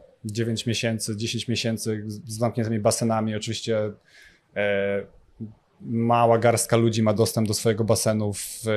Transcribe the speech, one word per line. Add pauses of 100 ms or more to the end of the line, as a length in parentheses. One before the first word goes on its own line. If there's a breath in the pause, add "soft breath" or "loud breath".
(240)
dziewięć
miesięcy,
dziesięć
miesięcy
z,
z
zamkniętymi
basenami.
Oczywiście, (800 soft breath)
e, (720)
mała
garstka
ludzi
ma
dostęp
do
swojego
basenu
w, (140)